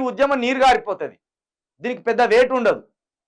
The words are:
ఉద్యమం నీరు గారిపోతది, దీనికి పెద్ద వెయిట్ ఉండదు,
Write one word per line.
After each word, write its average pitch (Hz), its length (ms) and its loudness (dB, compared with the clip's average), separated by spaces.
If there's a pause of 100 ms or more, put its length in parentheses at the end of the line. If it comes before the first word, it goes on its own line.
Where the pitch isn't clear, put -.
(100)
ఉద్యమం 269 340 0
నీరు 262 200 -2
గారిపోతది, 208 520 0 (640)
దీనికి 240 260 -8
పెద్ద 226 140 2 (100)
వెయిట్ 247 260 4
ఉండదు, 202 240 0 (460)